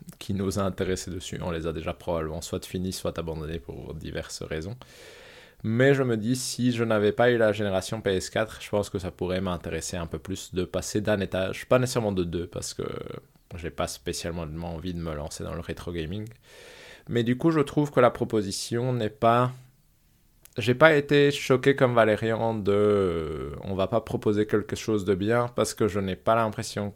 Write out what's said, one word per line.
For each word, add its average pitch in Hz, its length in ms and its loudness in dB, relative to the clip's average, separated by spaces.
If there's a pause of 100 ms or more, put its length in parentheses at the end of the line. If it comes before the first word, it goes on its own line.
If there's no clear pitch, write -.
(200)
qui - 140 -6
nous 98 260 -2
a 98 40 2
intéressés 92 480 -2
dessus. - 300 -10
On 92 100 -4
les 82 140 -4
a 82 60 -2
déjà 82 220 -6
probablement 80 480 -4
soit - 240 -6
finis, 92 280 -4
soit - 260 -6
abandonnés 80 400 -6
pour - 340 -12
diverses 80 480 -10
raisons. 82 340 -6 (880)
Mais 127 320 4
je 135 80 2
me 117 140 0
dis, 113 180 0
si 123 360 0
je 117 120 0
n'avais 107 280 4
pas 120 200 6
eu 120 80 6
la 110 120 6
génération 101 480 -2
P 101 120 0
S 92 180 0
quatre, - 320 -2
je - 80 -14
pense 104 220 0
que 101 80 -4
ça 90 100 -6
pourrait 92 320 -2
m'intéresser 87 560 -4
un 85 80 -4
peu 80 140 -8
plus - 340 -10
de 90 100 0
passer 92 380 -4
d'un 104 180 0
étage, 95 480 -4
pas 127 120 6
nécessairement 123 320 0
de 92 120 0
deux, 85 220 -4
parce - 300 -10
que - 80 -6 (720)
j'ai 82 160 -8
pas 87 160 -4
spécialement 85 580 -6 (300)
envie 87 180 -6
de 85 60 -6
me 82 160 -6
lancer 76 280 -8
dans 82 120 -8
le 85 60 -8
rétro 82 300 -10
gaming. 87 360 -6 (840)
Mais 117 140 2
du 123 140 2
coup, 165 120 2
je 160 100 4
trouve 143 300 2
que 139 100 2
la 120 120 8
proposition 117 800 -2
n'est 113 160 0
pas, 120 420 4 (1080)
j'ai 120 160 2
pas 156 180 8
été 143 380 6
choqué 135 440 4
comme 127 200 4
Valérian 113 580 4
de, 101 180 0
euh, 85 920 2
on 98 100 -6
va 92 140 0
pas 110 140 0
proposer 107 440 0
quelque 104 300 0
chose 104 300 -2
de 101 100 2
bien, 113 400 2
parce 110 180 0
que 110 140 2
je 98 120 -2
n'ai 95 160 -2
pas 113 200 2
l'impression 107 600 -2